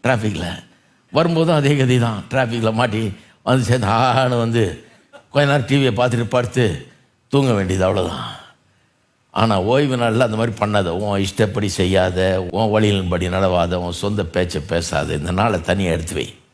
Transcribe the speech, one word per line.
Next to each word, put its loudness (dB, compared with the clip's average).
டிராஃபிக்ல -2
வரும்போதும் 2
அதே 2
கதி 4
தான், -2
டிராஃபிக்ல 0
மாட்டி -2
வந்து 2
சேர்ந்து 2
ஆன்னு 2
வந்து 0
கொஞ்ச 2
நேரம் 2
டி 2
வியை 2
பார்த்துட்டு 0
படுத்து -2
தூங்க 2
வேண்டியது, 0
அவ்வளவுதான். -2
ஆனா 0
ஓய்வு 0
நாள்ல 0
அந்த 2
மாதிரி -2
பண்ணாத, 0
உன் -2
இஷ்டப்படி -2
செய்யாத, 0
உன் 2
வழியின்படி 0
நடவாத, 2
உன் -4
சொந்த -4
பேச்சை -4
பேசாத. -2
இந்த -4
நாளை 0
தனியா -2
எடுத்து -4
வை. -6